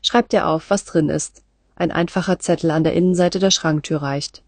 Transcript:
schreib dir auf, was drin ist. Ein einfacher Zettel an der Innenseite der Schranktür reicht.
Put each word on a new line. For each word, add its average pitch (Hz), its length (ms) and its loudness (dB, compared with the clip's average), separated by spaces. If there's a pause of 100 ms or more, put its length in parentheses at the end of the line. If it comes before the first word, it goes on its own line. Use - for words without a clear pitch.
schreib - 280 0
dir - 180 0
auf, 160 220 -2
was 202 160 0
drin 160 240 0
ist. - 340 -6 (320)
Ein 175 160 -2
einfacher 175 480 -2
Zettel 165 320 0
an 160 120 2
der 160 100 2
Innenseite 180 460 2
der 190 120 2
Schranktür 151 500 -2
reicht. 139 460 -6